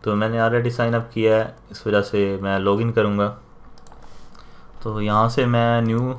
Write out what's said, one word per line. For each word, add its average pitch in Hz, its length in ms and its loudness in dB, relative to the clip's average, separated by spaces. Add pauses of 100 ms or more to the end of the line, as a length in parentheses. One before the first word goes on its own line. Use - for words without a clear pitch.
तो 104 120 0
मैंने 110 240 0
already 120 340 2
sign 117 220 0
up 117 180 -4
किया 110 240 4
है, 110 180 -2 (160)
इस - 160 -14
वजह 104 160 4
से 98 400 0
मैं 98 160 0
login 101 320 0
करूँगा। 104 360 2 (1600)
तो 107 180 -6
यहाँ 107 280 2
से 123 180 0
मैं 117 340 2
न्यू 113 180 0 (200)